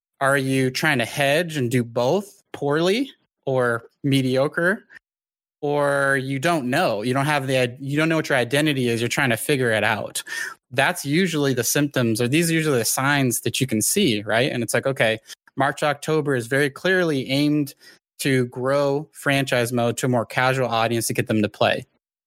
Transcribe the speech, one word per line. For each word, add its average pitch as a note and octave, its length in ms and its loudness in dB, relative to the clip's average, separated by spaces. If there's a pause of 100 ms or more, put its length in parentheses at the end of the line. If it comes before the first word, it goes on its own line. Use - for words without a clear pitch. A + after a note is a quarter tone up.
(200)
are C#3 160 4
you C3 340 2
trying D3 280 0
to A2+ 80 0
hedge D3+ 500 0
and B2 140 -2
do B2 120 2
both B2 600 -2 (100)
poorly F3 580 0 (360)
or B2 420 0 (160)
mediocre? C#3 800 0 (760)
Or C#3+ 560 2
you C3+ 200 -4
don't D3+ 300 0
know, C3 320 0
you B2+ 140 -2
don't C#3 100 0
have C#3+ 220 0
the, B2+ 340 0
you C#3 160 -6
don't D#3+ 140 2
know D#3+ 60 2
what D#3 120 -2
your D3 80 2
identity C3+ 520 0
is. A#2 120 0
You're A#2+ 80 -2
trying C3+ 220 0
to A2+ 80 0
figure B2+ 320 0
it G#2+ 120 2
out. G#2+ 400 -2 (480)
That's C#3 360 -2
usually D3 480 0
the A#2+ 100 0
symptoms, B2+ 560 0
or A#2+ 80 2
these E3 220 2
are E3 40 2
usually D#3 240 2
the A2+ 60 0
signs C3+ 560 0
that - 220 -2
you C3 40 2
can A2 140 0
see, A#2 440 2
right? A2+ 280 0
And B2 100 -4
it's A2+ 120 -4
like, A#2+ 120 0
okay, A#2 320 0 (380)
March, C#3 260 -2
October D3 540 -2
is A#2 100 -4
very C3+ 240 0
clearly E3 600 0
aimed D3 440 0 (460)
to C3 260 2
grow C#3 640 -2
franchise C3 600 0
mode A#2+ 240 0
to C#3 100 -2
a - 20 0
more A#2+ 180 0
casual C3 420 0
audience A#2 400 0
to - 60 -4
get - 120 -2
them G#2+ 160 0
to G#2 60 0
play. - 380 0 (400)